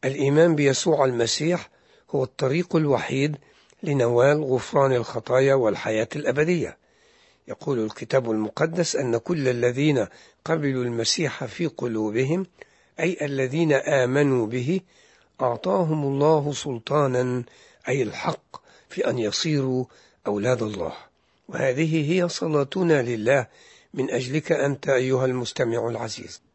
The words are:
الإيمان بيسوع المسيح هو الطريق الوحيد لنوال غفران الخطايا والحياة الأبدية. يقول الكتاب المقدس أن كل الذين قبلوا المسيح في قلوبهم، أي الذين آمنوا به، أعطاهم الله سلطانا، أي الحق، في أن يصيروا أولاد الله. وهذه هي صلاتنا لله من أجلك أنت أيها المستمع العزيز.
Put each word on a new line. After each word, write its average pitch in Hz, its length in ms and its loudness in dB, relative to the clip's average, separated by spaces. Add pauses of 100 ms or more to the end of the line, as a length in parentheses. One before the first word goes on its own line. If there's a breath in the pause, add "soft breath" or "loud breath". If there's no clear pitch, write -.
الإيمان 143 500 4
بيسوع 143 500 2
المسيح 131 640 -2 (420 soft breath)
هو 135 120 -2
الطريق 147 520 -2
الوحيد 143 640 0 (460 soft breath)
لنوال 135 600 4
غفران 135 500 2
الخطايا 123 600 2
والحياة 110 640 0
الأبدية. 147 640 -2 (720 soft breath)
يقول 123 380 -4
الكتاب 117 460 -4
المقدس 160 640 -2
أن 120 220 0
كل 147 300 -2
الذين 123 600 2 (380 loud breath)
قبلوا 143 380 -2
المسيح 120 600 -2
في 160 220 -6
قلوبهم، 123 760 -2 (540 loud breath)
أي 170 220 0
الذين 143 520 0
آمنوا 131 720 2
به، 127 340 -2 (600 soft breath)
أعطاهم 156 640 0
الله 143 500 2
سلطانا، 127 880 -2 (440 soft breath)
أي 135 160 -2
الحق، - 580 -6 (280 soft breath)
في - 200 -2
أن 127 80 -2
يصيروا 127 680 -2 (420 soft breath)
أولاد 110 360 0
الله. 95 300 -6 (540)
وهذه 151 640 0
هي 175 180 2
صلاتنا 156 720 2
لله 120 460 0 (460 soft breath)
من 131 180 -2
أجلك 131 400 -2
أنت 143 380 0
أيها 131 360 2
المستمع 117 640 -2
العزيز. 113 520 -10 (140)